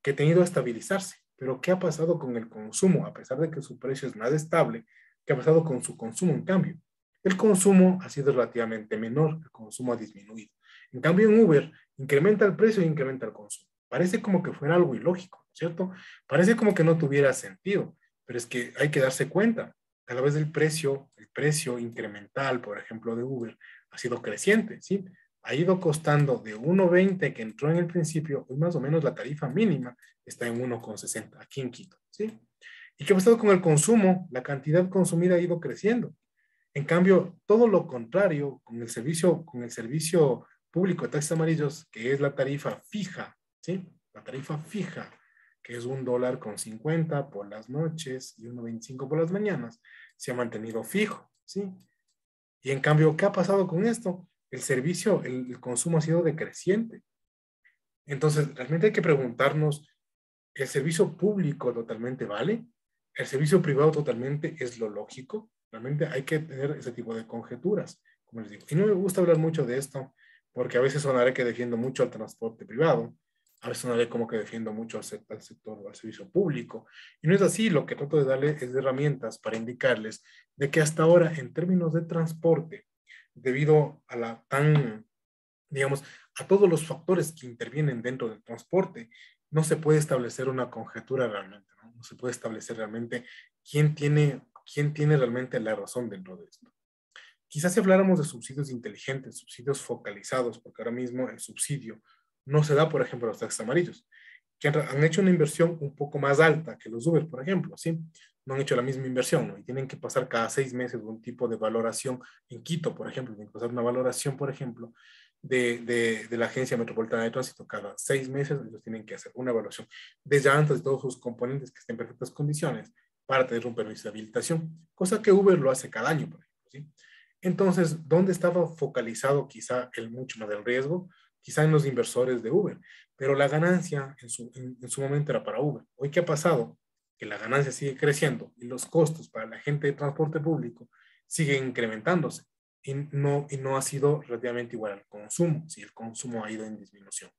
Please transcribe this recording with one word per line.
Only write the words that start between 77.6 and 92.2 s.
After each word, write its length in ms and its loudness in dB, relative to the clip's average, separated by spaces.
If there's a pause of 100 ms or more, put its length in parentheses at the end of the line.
lo 160 0
que 80 -6
trato 220 -2
de 80 4
darle 260 0
es 200 -6
de 80 0
herramientas 600 -2
para 180 -6
indicarles 680 -4 (320)
de 140 -2
que 100 2
hasta 220 2
ahora, 320 6
en 200 -10
términos 400 2
de 80 0
transporte, 840 0 (480)
debido 720 2
a 80 -14
la 320 -6
tan, 600 2 (640)
digamos, 340 -2 (360)
a 60 -12
todos 240 6
los 160 0
factores 480 -2
que 140 -18
intervienen 560 -4
dentro 260 -6
del 140 -14
transporte, 640 -4 (400)
no 140 0
se 140 0
puede 200 4
establecer 520 -2
una 200 -4
conjetura 580 -6
realmente, 440 -10 (100)
¿no? 140 -20
No 80 -20
se 120 -20
puede 160 -6